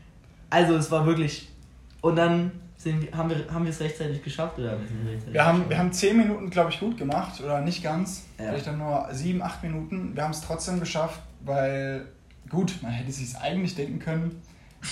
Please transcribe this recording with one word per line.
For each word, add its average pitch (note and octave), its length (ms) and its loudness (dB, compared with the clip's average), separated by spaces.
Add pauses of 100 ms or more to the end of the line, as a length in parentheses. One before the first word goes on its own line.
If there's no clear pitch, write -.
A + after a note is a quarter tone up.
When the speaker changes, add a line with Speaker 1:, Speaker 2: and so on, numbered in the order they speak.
(500)
Speaker 1:
Also E3 260 6
es D#3 160 2
war D#3 140 6
wirklich. D#3+ 440 2 (520)
Und E3 160 4
dann E3+ 340 4 (260)
sind D#3 240 0
wir, D#3 160 -6
haben E3 120 0
wir, D3+ 220 0
haben E3+ 140 0
wir D#3+ 60 0
es D#3 80 -6
rechtzeitig D3+ 440 -4
geschafft, D#3+ 360 -4
oder A2+ 120 -2
haben G#2 100 -4
wir G#2 40 -6
es - 60 -8
nicht A2+ 160 -4
rechtzeitig - 260 -8
Speaker 2:
Wir D3+ 120 6
haben, E3+ 120 8
Speaker 1:
geschafft? F3 140 2
Speaker 2:
wir D#3 80 2
haben F3+ 140 4
zehn G#3 240 4
Minuten, G3+ 320 4
glaub E3+ 200 4
ich, - 100 -4
gut A3+ 180 -2
gemacht, D3+ 440 -2
oder C#3+ 200 0
nicht F3 220 -2
ganz. E3 400 -2 (140)
Speaker 1:
Ja. A2 120 -8
Speaker 2:
Vielleicht C#3+ 180 -4
dann D3+ 100 -4
nur D3 340 -2
sieben, F3 300 -2
acht F3+ 220 -6
Minuten. D#3+ 520 -6
Wir D3 80 -2
haben's D#3 180 -4
trotzdem F3 380 -4
geschafft, D#3+ 400 -2 (240)
weil, C3+ 600 -2 (440)
gut, - 340 0
man A#2+ 80 -6
hätte B2+ 200 -6
sich's C3+ 240 -8
eigentlich F3 380 -2
denken F3+ 260 -6
können. E3 420 -4 (500)